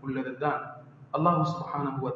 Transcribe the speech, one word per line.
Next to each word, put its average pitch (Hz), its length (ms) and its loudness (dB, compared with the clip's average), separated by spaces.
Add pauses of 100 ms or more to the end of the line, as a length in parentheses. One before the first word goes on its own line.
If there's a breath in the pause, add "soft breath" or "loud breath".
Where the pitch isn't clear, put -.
உள்ளதுதான் 131 580 -2 (540)
அல்லாஹ் 165 240 6 (120)
சுப்ஹானஹு 139 520 -2
வ 120 120 0